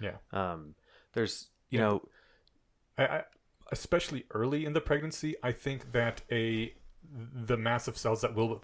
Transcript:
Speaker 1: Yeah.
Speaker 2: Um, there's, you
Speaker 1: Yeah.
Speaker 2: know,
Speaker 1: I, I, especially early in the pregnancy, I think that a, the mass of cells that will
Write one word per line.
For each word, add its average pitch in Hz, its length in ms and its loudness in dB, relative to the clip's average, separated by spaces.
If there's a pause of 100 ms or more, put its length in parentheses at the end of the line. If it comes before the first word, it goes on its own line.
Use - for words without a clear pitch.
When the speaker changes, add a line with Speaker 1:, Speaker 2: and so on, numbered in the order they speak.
Speaker 1:
Yeah. 101 160 -6 (160)
Speaker 2:
Um, 85 420 -2 (380)
there's, - 380 -2 (200)
you 120 80 2
Speaker 1:
Yeah. 110 60 6
Speaker 2:
know, 104 240 2 (880)
Speaker 1:
I, 135 80 4
I, 156 160 0 (480)
especially - 640 0
early 135 320 0
in 147 80 -2
the 156 80 2
pregnancy, 156 600 0
I 123 120 2
think 131 400 -6
that 117 300 2 (100)
a, 113 420 0 (380)
the 120 440 -2
mass 117 300 2
of 120 100 -4
cells 113 260 0
that 113 120 2
will 113 300 2